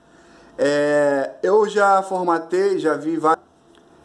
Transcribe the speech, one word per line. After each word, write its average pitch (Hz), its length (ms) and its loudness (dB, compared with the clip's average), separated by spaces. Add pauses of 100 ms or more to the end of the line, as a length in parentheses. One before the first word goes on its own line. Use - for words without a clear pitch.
(580)
É, 147 880 0
eu 208 240 2
já 196 340 2
formatei, 185 760 -2
já 151 160 -2
vi 156 220 -6
vários, 156 260 0 (600)